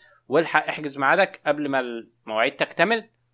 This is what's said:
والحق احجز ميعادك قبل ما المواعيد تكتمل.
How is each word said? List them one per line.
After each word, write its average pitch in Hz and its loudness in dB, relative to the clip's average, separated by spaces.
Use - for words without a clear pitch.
والحق 151 2
احجز 147 -8
ميعادك 170 2
قبل 147 -2
ما 135 0
المواعيد 117 -4
تكتمل. 220 0